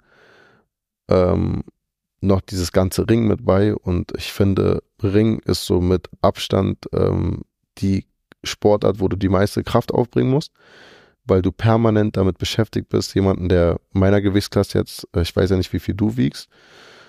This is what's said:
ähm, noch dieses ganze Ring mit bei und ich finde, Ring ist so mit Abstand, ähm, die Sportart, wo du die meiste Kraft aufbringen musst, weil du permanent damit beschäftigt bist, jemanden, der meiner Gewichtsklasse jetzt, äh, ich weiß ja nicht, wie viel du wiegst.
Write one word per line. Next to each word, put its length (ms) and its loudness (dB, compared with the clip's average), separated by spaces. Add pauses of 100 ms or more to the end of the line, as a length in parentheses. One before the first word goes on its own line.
(1080)
ähm, 560 0 (560)
noch 200 2
dieses 320 -6
ganze 360 0
Ring 200 2
mit 160 -2
bei 320 2
und 400 -4
ich 160 -12
finde, 500 0 (180)
Ring 440 0
ist 220 -2
so 140 0
mit 280 0 (120)
Abstand, 720 -2
ähm, 500 -2 (360)
die 280 -2 (360)
Sportart, 560 0
wo 80 0
du 100 -4
die 120 -2
meiste 340 0
Kraft 320 -2
aufbringen 360 0
musst, 200 -2 (720)
weil 180 2
du 100 -2
permanent 640 2
damit 220 0
beschäftigt 500 -4
bist, 260 -2
jemanden, 340 0
der 300 2 (140)
meiner 280 4
Gewichtsklasse 580 0
jetzt, 360 -6
äh, 80 2
ich 140 -6
weiß 140 2
ja 60 2
nicht, 160 -2
wie 60 -2
viel 160 -6
du 220 -2
wiegst. 320 -4 (600)